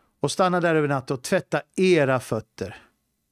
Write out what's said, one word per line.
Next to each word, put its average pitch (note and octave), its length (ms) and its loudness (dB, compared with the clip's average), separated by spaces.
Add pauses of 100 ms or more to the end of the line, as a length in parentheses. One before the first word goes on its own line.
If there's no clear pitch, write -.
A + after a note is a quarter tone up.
(200)
"Och C#3 100 0
stanna F3+ 300 0
där E3 140 2
över D3+ 140 0
natt C3+ 220 -4
och C3+ 120 -6
tvätta E3 400 -2 (140)
era D3+ 440 4
fötter. - 560 -8 (560)